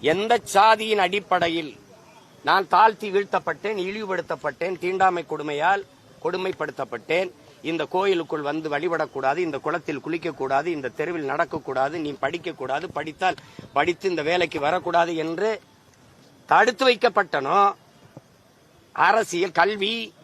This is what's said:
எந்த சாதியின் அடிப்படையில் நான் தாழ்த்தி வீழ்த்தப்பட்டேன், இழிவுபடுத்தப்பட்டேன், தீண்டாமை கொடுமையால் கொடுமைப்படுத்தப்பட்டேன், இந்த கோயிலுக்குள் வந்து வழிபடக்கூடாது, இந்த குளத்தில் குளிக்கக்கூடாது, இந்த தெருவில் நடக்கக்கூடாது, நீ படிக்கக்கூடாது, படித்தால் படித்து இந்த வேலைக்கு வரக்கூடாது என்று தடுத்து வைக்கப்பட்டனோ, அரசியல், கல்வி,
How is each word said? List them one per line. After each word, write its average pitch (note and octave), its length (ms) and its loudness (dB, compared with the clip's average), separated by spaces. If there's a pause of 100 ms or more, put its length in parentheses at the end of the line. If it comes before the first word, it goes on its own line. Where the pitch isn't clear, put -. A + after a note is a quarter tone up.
(140)
எந்த G#3+ 200 0 (200)
சாதியின் G#3+ 520 4
அடிப்படையில் F3 640 0 (800)
நான் F3+ 240 4
தாழ்த்தி G#3+ 400 6
வீழ்த்தப்பட்டேன், G3 720 -2
இழிவுபடுத்தப்பட்டேன், F3+ 1000 -4
தீண்டாமை F#3 480 2
கொடுமையால் D3+ 540 -2 (400)
கொடுமைப்படுத்தப்பட்டேன், D#3+ 1040 -4 (400)
இந்த D#3+ 140 -2 (100)
கோயிலுக்குள் E3+ 560 0
வந்து D#3 240 -4
வழிபடக்கூடாது, D3+ 720 -2
இந்த C#3+ 180 -4
குளத்தில் D3+ 400 -4
குளிக்கக்கூடாது, D3+ 640 -2 (100)
இந்த B2+ 220 -6
தெருவில் D3+ 320 -4
நடக்கக்கூடாது, C#3+ 760 -2
நீ D3 80 -4 (140)
படிக்கக்கூடாது, D3+ 580 -6 (140)
படித்தால் D#3 420 -4 (380)
படித்து E3+ 340 0
இந்த D#3 180 -2
வேலைக்கு E3+ 380 0
வரக்கூடாது E3+ 440 2 (120)
என்று E3 260 -2 (1000)
தடுத்து A3+ 380 4
வைக்கப்பட்டனோ, F#3 680 2 (1500)
அரசியல், F#3 520 2
கல்வி, G3+ 380 2 (280)